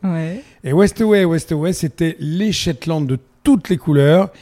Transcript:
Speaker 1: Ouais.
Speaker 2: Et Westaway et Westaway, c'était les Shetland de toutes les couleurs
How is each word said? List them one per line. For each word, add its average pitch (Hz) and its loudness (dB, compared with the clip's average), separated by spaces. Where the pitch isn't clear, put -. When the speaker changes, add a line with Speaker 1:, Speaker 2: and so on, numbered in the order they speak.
Speaker 1:
Ouais. 175 -4
Speaker 2:
Et 131 -4
Westaway 202 2
et 185 4
Westaway, 165 -2
c'était 165 -2
les 175 -2
Shetland 160 -4
de 131 -2
toutes - -2
les 185 0
couleurs 151 2